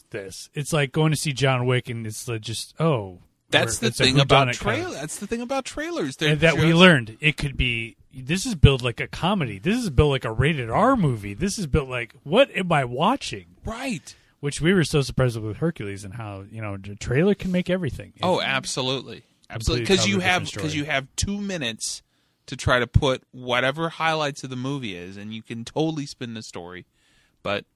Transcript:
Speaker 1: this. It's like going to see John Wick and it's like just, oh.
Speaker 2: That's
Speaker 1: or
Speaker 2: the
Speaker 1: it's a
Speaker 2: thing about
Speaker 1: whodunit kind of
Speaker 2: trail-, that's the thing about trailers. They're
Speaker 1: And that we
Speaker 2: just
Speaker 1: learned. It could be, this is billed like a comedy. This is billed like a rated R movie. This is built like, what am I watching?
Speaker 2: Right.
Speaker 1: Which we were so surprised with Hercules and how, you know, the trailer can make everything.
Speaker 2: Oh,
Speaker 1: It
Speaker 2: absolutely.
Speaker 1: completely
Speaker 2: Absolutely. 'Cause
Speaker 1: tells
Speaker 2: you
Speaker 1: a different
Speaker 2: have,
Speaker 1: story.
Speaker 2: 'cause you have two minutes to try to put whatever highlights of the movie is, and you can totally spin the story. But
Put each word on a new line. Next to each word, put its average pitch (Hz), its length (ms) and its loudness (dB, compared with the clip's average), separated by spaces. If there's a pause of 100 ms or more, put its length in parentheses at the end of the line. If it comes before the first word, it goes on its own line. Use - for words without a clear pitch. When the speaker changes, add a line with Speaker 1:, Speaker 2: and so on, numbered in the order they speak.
Speaker 1:
this. 98 440 -12
It's 147 180 -4
like 143 220 2
going 156 180 4
to 151 60 0
see 147 160 -2
John 127 320 2
Wick 127 240 2
and 117 180 -6
it's - 200 -10
like 113 140 -4
just, - 380 -8
oh. 110 400 0 (300)
Speaker 2:
That's - 280 2
Speaker 1:
or - 40 -4
Speaker 2:
the 113 60 0
Speaker 1:
it's - 140 -4
a - 20 4
Speaker 2:
thing 131 160 6
about 131 280 6
Speaker 1:
whodunit 123 120 -2
kind 233 220 -2
of 370 60 -4
Speaker 2:
trail-, 330 40 -8
that's 160 280 -10
the 202 80 -8
thing 240 140 -4
about 262 240 -4
trailers. 294 520 -6
They're 156 160 2
Speaker 1:
And 147 80 0
that 165 140 6
we 160 140 2
Speaker 2:
just 165 60 6
Speaker 1:
learned. 143 460 8
It 151 160 2
could 139 180 -4
be, 117 400 -2 (180)
this 135 320 -4
is 233 100 -2
billed 139 260 0
like 120 180 -4
a 131 80 -6
comedy. 151 520 -4
This 190 180 -2
is 233 120 -4
billed 147 220 2
like 131 140 -2
a 113 80 -4
rated 127 360 0
R 220 280 4
movie. 113 360 0
This 180 240 -4
is 196 100 -4
built 135 200 0
like, 123 360 -6
what 220 280 4
am 185 220 -2
I 139 100 4
watching? 123 600 -2 (180)
Speaker 2:
Right. 226 500 -8 (280)
Speaker 1:
Which 143 200 -4
we 170 120 6
were 180 100 6
so 143 180 2
surprised 123 380 0
with 107 180 -6
Hercules 104 460 -4
and 95 120 -12
how, 101 360 -10
you 110 100 -10
know, 101 160 -6
the 101 180 -12
trailer 165 400 4
can 190 160 -4
make 180 180 0
everything. 131 520 -2
Speaker 2:
Oh, 175 180 2
Speaker 1:
It 85 60 -2
Speaker 2:
absolutely. 131 800 -2
Speaker 1:
completely - 0 - (260)
Speaker 2:
Absolutely. 113 360 -2
'Cause 190 140 4
Speaker 1:
tells 190 100 2
Speaker 2:
you 196 60 2
Speaker 1:
a 185 40 2
different 180 220 2
Speaker 2:
have, 156 80 -6
Speaker 1:
story. 104 140 -8
Speaker 2:
'cause 151 120 -2
you 147 80 -2
have 139 320 -2
two 202 240 -2
minutes 165 600 -6 (460)
to 113 100 -8
try 127 220 2
to 117 80 0
put 131 440 2
whatever 127 560 0
highlights 160 560 -2
of 131 60 -8
the 127 80 -6
movie 127 360 -4
is, 90 220 -12
and 107 180 -12
you 110 80 -10
can 117 220 -10
totally 151 420 -2
spin 120 280 -10
the 110 100 -12
story. 90 420 -14 (580)
But 101 200 -2 (120)